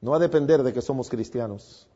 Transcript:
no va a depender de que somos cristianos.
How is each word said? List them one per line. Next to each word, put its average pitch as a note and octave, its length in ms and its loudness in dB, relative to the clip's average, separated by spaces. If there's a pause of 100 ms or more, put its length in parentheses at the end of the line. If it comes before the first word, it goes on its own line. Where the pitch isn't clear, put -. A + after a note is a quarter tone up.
no A#2+ 100 -2
va D3+ 60 4
a - 20 4
depender D#3 420 4
de B2+ 100 0
que A#2+ 120 -4
somos C3 260 -4
cristianos. A2 880 -8